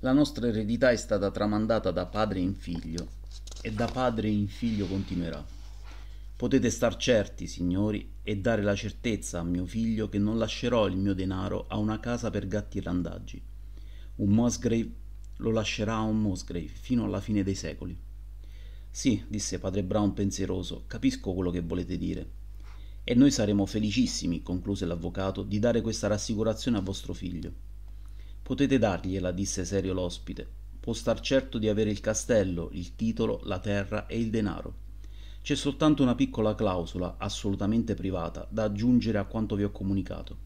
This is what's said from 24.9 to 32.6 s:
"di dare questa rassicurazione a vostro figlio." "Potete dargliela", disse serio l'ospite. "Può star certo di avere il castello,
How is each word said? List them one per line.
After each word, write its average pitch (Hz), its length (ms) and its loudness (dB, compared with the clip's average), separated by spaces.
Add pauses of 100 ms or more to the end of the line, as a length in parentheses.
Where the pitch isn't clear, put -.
"di 104 160 -2
dare 117 200 4
questa 107 280 -2
rassicurazione 107 680 0
a 98 40 2
vostro 92 320 -6
figlio." 87 400 -6 (880)
"Potete 135 360 4
dargliela", 92 540 2
disse 92 320 -2
serio 92 300 0
l'ospite. 90 520 -4 (320)
"Può - 140 -4
star 113 300 0
certo 131 360 2
di 107 120 4
avere 107 200 4
il 101 120 -2
castello, 98 720 2